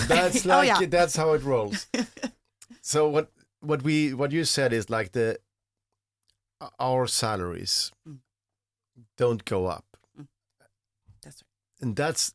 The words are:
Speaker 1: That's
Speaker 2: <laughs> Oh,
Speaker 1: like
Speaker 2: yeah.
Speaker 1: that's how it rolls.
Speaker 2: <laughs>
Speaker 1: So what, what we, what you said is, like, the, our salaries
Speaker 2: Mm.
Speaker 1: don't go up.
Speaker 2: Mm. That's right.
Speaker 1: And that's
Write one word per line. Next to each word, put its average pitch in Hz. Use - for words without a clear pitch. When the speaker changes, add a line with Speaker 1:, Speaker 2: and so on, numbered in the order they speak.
Speaker 1:
That's 180
Speaker 2:
<laughs> -
Oh, 180
Speaker 1:
like 185
Speaker 2:
yeah. 185
Speaker 1:
that's 170
how 160
it 147
rolls. 127
Speaker 2:
<laughs> 247
Speaker 1:
So 151
what, 151
what 147
we, 151
what 135
you 160
said 135
is, 113
like, 110
the, 113
our 127
salaries 92
Speaker 2:
Mm. 143
Speaker 1:
don't 120
go 95
up. -
Speaker 2:
Mm. 143
That's -
right. -
Speaker 1:
And 113
that's 147